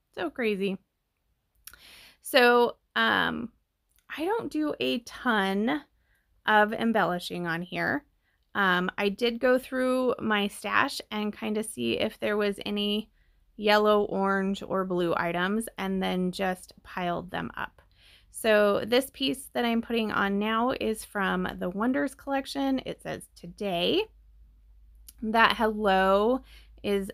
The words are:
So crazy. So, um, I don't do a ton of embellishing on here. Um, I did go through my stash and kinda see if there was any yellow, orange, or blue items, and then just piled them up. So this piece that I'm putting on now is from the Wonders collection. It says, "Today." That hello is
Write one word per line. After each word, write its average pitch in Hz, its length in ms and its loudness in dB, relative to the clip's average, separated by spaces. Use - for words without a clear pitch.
So 339 120 -4
crazy. 202 480 -2
So, 240 540 4
um, 220 540 0
I 302 80 -6
don't 392 260 -2
do 302 300 -2
a 254 200 -2
ton 214 800 0
of 214 280 4
embellishing 180 760 0
on 165 160 -4
here. 180 420 -4
Um, 185 420 2
I 202 120 2
did 233 280 -2
go 254 220 4
through 254 600 0
my 208 280 0
stash 202 520 0
and 214 240 -4
kinda 214 260 -4
see - 380 -4
if - 180 -2
there 214 180 -2
was 208 300 -2
any 208 440 -4
yellow, 208 500 4
orange, 196 560 0
or 190 220 -2
blue 180 320 0
items, 180 520 -2
and 190 240 -2
then 185 300 0
just 185 400 -4
piled 175 480 -6
them - 260 -8
up. - 240 -12
So 208 520 2
this 247 280 2
piece 269 400 -6
that 247 120 -2
I'm 233 180 0
putting 233 280 -2
on 196 300 0
now 226 400 0
is 220 240 -4
from 185 440 -2
the 185 120 -4
Wonders 262 460 -2
collection. 269 680 -2
It - 180 -12
says, - 340 -10
"Today." 196 720 -2
That 220 340 4
hello 208 840 4
is 202 320 -2